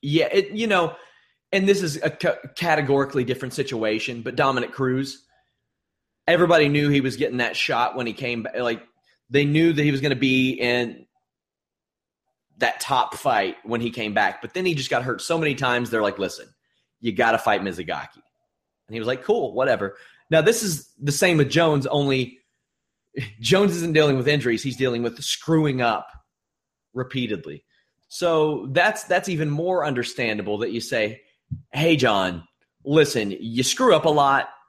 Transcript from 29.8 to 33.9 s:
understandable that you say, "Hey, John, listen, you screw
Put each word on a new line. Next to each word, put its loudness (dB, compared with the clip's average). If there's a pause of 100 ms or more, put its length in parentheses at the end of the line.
understandable -4
that -2
you -4
say, -4 (500)
"Hey, 4
John, 0 (360)
listen, 2
you -4
screw 4